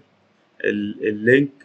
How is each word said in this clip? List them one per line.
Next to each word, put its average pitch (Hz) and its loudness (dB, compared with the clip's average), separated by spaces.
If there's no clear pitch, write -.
ال، 104 -4
اللينك 120 2